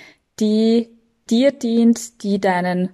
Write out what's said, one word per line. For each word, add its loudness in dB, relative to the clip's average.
die 0
dir 2
dient, -2
die -2
deinen -2